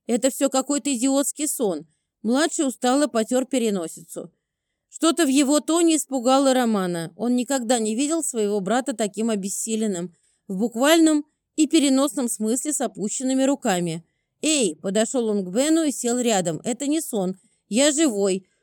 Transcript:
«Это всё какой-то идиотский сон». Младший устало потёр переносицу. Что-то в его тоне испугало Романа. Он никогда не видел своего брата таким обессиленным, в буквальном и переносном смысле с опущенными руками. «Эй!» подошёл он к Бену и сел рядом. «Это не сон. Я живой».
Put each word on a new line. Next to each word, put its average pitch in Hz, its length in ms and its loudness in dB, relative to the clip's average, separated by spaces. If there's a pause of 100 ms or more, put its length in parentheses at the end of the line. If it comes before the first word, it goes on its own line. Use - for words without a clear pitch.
«Это 247 240 0
всё 269 180 -2
какой-то 277 460 -2
идиотский 269 540 0
сон». 175 380 -4 (360)
Младший 277 440 0
устало 262 420 0
потёр 247 380 -2
переносицу. 175 840 -4 (560)
Что-то 320 380 2
в - 20 2
его 285 320 4
тоне 330 360 2
испугало 262 580 2
Романа. 190 640 0
Он 247 200 0
никогда 247 420 0
не 220 160 -2
видел 294 280 0
своего 208 380 -2
брата 233 340 -2
таким 220 360 -2
обессиленным, 202 840 -4 (340)
в 196 80 -6
буквальном 294 680 4 (320)
и 311 100 4
переносном 269 600 2
смысле 226 440 -4
с - 80 -4
опущенными 262 600 -2
руками. 226 600 0 (380)
«Эй!» 277 340 0
подошёл 220 520 -2
он 208 160 -2
к 180 40 -8
Бену 294 340 2
и 294 100 0
сел 240 260 -4
рядом. 185 460 0
«Это 240 220 -4
не 302 140 0
сон. 190 360 -4 (320)
Я 269 220 2
живой». 202 560 0 (160)